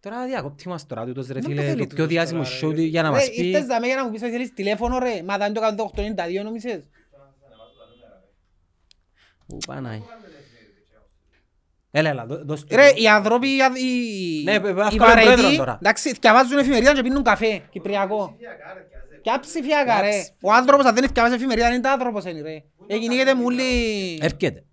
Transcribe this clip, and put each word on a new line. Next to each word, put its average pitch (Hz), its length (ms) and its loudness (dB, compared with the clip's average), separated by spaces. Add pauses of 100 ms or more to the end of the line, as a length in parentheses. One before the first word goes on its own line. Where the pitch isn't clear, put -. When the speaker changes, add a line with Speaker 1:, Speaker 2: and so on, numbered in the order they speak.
Speaker 1:
Τώρα 240 260 -12
διακόπτη 165 420 -10
μας 170 180 -12
τώρα, 113 200 -10
τούτος, 127 200 -10
ρε, 131 60 -12
Speaker 2:
Δεν 127 100 -6
Speaker 1:
φίλε, 143 120 -6
Speaker 2:
με 143 120 -4
θέλει 185 120 -2
Speaker 1:
το 202 80 -2
πιο 143 100 -14
Speaker 2:
τούτος 160 100 0
Speaker 1:
διάσημο 165 360 -2
Speaker 2:
τώρα, - 180 -8
Speaker 1:
show 156 160 -2
Speaker 2:
ρε. 165 60 0
Speaker 1:
για 160 200 0
να 156 60 0
Speaker 2:
Ρε, 143 60 0
Speaker 1:
μας 262 160 2
πει. 220 160 -4
Speaker 2:
ήρθες 190 200 0
δαμέ 240 200 -2
για 262 100 -2
να 269 80 -4
μου 233 60 -6
πεις 214 120 -10
ότι 240 80 -6
θέλεις 240 240 -6
τηλέφωνο, 214 440 -2
ρε. 240 260 -4
Μα 202 140 -4
δεν 208 140 -2
το 220 80 -4
κάνω 220 160 -2
το 226 60 -6
οκτώ 208 180 -8
ενενήντα 202 260 -6
δύο, 185 160 -6
νομίζεις. 220 380 -10 (2750)
Speaker 1:
Πού - 200 -16
πάνε; 123 360 -12 (1900)
Έλα, 156 200 0
έλα, 123 160 -8
δω-, 135 180 -10
δώσ' 147 200 -8
του - 120 -2
Speaker 2:
Ρε, 277 140 10
Speaker 1:
το. 226 120 2
Speaker 2:
οι 220 60 6
άνθρωποι, 214 400 4
οι, 269 100 0 (180)
οι, 220 680 -4
Speaker 1:
Ναι, 185 80 0
παι-, 208 80 2
παι-, 202 80 -4
Speaker 2:
οι 190 40 -2
Speaker 1:
βγάλω 208 240 0
Speaker 2:
βαρετοί, 226 360 8
Speaker 1:
πρόεδρο 262 240 4
τώρα. 180 260 -4
Speaker 2:
εντάξει, 220 320 0
θκιαβάζουν 247 440 4
εφημερίδα 262 360 4
και 269 80 0
πίνουν 262 200 -2
καφέ, 214 480 0
κυπριακό. 196 680 -4 (840)
Ποια 247 180 -2
ψηφιακά, 269 600 0
ρε; 202 80 0
Speaker 1:
Ποια 208 120 0
ψ- - 200 -12
Speaker 2:
Ο 196 120 2
άνθρωπος, 262 320 6
αν 240 100 4
δεν 254 140 0
θκιαβάζει 240 260 2
εφημερίδα, 240 340 0
είναι 247 120 -2
τα 269 120 0
άνθρωπος, 233 320 -4
είναι, 165 160 -10
ρε. 156 220 -14 (240)
Ε, 208 120 -4
κυνηγείται 254 360 0
μου 247 100 -2
όλοι. 247 180 -2 (580)
Speaker 1:
Έρχεται. 151 520 -4